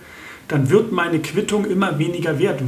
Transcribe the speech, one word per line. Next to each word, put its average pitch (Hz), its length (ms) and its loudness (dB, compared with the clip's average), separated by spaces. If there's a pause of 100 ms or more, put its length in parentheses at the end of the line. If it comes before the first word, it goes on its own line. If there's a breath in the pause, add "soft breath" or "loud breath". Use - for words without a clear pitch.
(480 loud breath)
dann 135 220 2
wird 220 220 4
meine 170 260 0
Quittung 196 460 0
immer 185 340 0
weniger 160 400 0
wert, 165 300 0